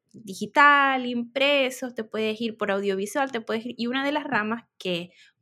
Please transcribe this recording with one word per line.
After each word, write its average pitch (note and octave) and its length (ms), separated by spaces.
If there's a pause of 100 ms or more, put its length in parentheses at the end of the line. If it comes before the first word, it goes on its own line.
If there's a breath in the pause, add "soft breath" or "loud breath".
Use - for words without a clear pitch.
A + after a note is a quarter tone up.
(120)
digital, C4+ 920
impresos, B3+ 880
te A3+ 100
puedes A3 360
ir A3+ 180
por G3+ 120
audiovisual, G3+ 600
te A#3 80
puedes A3+ 240
ir, A#3+ 140
y A3+ 80
una C4 180
de C#4+ 80
las D4 120
ramas A3+ 400 (120)
que F3 360 (300 soft breath)